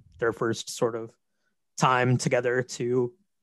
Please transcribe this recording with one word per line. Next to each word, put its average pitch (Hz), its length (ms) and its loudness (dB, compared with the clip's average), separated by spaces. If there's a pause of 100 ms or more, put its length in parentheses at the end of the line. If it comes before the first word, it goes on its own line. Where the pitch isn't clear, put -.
(180)
their 117 140 0
first 113 380 -4
sort 117 260 -2
of 113 160 -12 (640)
time 127 400 4
together 123 460 0
to 123 500 -2 (300)